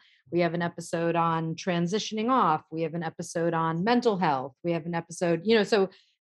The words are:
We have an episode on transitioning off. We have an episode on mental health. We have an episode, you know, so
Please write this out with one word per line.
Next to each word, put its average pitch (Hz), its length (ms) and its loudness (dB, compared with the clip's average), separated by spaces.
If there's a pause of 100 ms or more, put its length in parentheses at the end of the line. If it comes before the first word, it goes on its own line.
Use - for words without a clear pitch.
(300)
We 175 100 0
have 170 140 2
an 175 80 -2
episode 170 540 -2
on 165 400 0
transitioning 208 760 -2
off. 185 400 2
We 160 120 -4
have 156 120 -4
an 170 80 -4
episode 170 520 -2
on 165 280 0
mental 240 360 4
health. 143 440 0
We 175 100 -2
have 165 140 -4
an 175 80 -4
episode, 170 500 -2
you 220 120 4
know, 214 80 4
so 196 260 2 (480)